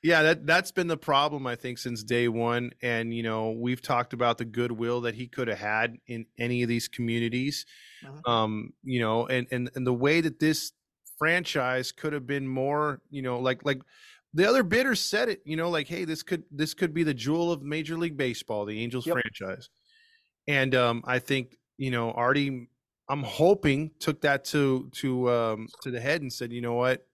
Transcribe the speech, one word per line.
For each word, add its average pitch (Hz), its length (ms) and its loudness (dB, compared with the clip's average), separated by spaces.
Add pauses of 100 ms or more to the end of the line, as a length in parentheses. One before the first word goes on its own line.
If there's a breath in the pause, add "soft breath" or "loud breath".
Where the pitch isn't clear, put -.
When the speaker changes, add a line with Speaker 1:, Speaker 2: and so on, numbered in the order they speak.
Speaker 1:
Yeah, 160 200 6
that, 160 240 4
that's 170 260 2
been 175 160 0
the 160 100 0
problem, 143 480 2
I 120 100 -2
think, 123 220 -8
since 117 240 -8
day 120 260 2
one. 117 440 0 (100)
And, 117 320 -2
you 117 80 -4
know, 110 300 -2
we've 120 280 -4
talked 123 320 -2
about 117 260 2
the 120 60 -4
goodwill 117 580 -2
that 117 120 -4
he 120 140 -12
could 120 200 -4
have 101 100 -4
had 110 380 -2 (120)
in 113 180 -8 (100)
any 120 260 0
of 117 60 0
these 117 200 0
communities. 120 760 -2 (400 loud breath)
Speaker 2:
Mm-hmm. 139 260 -6
Speaker 1:
Um, 110 420 0 (100)
you 127 180 -2
know, 113 280 2
and, 127 220 0
and, 123 260 -2
and 131 100 -2
the 127 80 4
way 143 260 4
that 160 200 -2
this 156 320 2 (440)
franchise 143 760 0
could 151 200 -4
have 135 140 -6
been 139 200 -4
more, 139 600 -2
you 139 140 -8
know, 123 160 -2
like, 127 260 0
like 139 160 0 (540 loud breath)
the 175 120 6
other 247 180 6
bidders 226 360 2
said - 300 0
it, - 160 -4
you 151 100 -4
know, 165 140 0
like, 156 160 0
"Hey, 175 180 -6
this 156 200 -6
could, 165 260 -4
this 147 240 -2
could 175 180 0
be 165 120 2
the 151 100 2
jewel 156 380 0
of 147 100 -4
Major 151 340 -6
League 165 200 -2
Baseball, 117 480 -2
the 107 180 -6
Angels 120 240 -4
Speaker 2:
Yep. 165 80 0
Speaker 1:
franchise." 107 560 -6 (760 soft breath)
And, 135 260 2
um, 117 320 4
I 127 140 0
think, 131 360 -4 (220)
you 131 140 -2
know, 117 180 -2
Artie, 127 580 0 (400)
I'm 147 140 -2
hoping, 156 800 2
took 156 220 -2
that 139 240 2
to, 135 500 2
to, 127 340 0
um, 113 380 0 (140)
to 131 100 -6
the 120 80 -4
head 147 200 0
and 131 120 -8
said, 120 200 -8
"You 120 100 -6
know 120 120 -2
what? 127 400 0